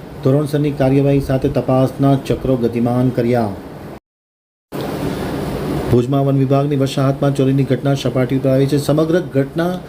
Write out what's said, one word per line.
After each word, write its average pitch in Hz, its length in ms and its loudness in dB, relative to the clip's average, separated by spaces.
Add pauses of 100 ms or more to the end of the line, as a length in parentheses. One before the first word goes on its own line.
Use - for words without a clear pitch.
(240)
ધોરણસરની 147 480 2
કાર્યવાહી 139 480 4
સાથે 135 300 -2
તપાસના 135 680 2
ચક્રો 131 400 0
ગતિમાન 120 540 0
કર્યા. 117 400 0 (2500)
ભુજમાં 131 340 2
વન 139 120 2
વિભાગની 139 380 2
વસાહતમાં 139 600 0
ચોરીની 135 280 2
ઘટના 135 300 0
સપાટી 127 440 0
ઉપર 131 120 0
આવી 135 160 4
છે. 143 120 0
સમગ્ર 160 420 2
ઘટના 165 680 -2